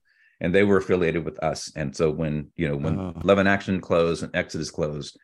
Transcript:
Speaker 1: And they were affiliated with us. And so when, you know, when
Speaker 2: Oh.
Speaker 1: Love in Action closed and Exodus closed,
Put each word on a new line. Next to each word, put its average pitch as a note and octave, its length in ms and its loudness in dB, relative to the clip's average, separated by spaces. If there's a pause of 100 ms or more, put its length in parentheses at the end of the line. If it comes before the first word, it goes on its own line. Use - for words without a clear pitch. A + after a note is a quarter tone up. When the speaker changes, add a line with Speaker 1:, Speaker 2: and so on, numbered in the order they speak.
(400)
Speaker 1:
And F2 140 0
they G2+ 100 6
were G2+ 120 6
affiliated E2+ 480 2
with D#2 180 -10
us. - 320 -4
And C#2+ 220 -6
so D#2+ 140 2
when, D2+ 460 -4
you E2 120 -2
know, D2 80 -2
when D#2 220 -2
Speaker 2:
Oh. F2 260 -8
Speaker 1:
Love G2 140 6
in F#2+ 80 4
Action G2 340 0
closed E2+ 420 0
and - 120 -8
Exodus E2 360 -4
closed, D2+ 540 -6